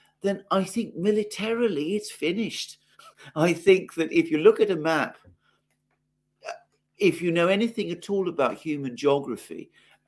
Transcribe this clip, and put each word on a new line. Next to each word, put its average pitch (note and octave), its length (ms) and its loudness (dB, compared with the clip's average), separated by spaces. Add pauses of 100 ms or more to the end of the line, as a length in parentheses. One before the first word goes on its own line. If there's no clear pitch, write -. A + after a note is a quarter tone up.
(220)
then G3 280 -2
I F#3+ 140 2
think - 320 -6
militarily G#3 1000 -2
it's G#3 160 -6
finished. F3 680 -6 (580)
I E3 160 4
think F#3 420 4
that D#3+ 180 -4
if E3 180 2
you D3+ 80 0
look A3 220 6
at G#3 100 2
a F3+ 60 -2
map, D3+ 420 -2 (1800)
if E3+ 220 2
you F3 120 0
know E3+ 160 4
anything G3+ 420 0
at E3+ 180 -10
all F#3+ 200 -2
about C3 260 0
human C#3 420 -8
geography B2+ 760 -2 (380)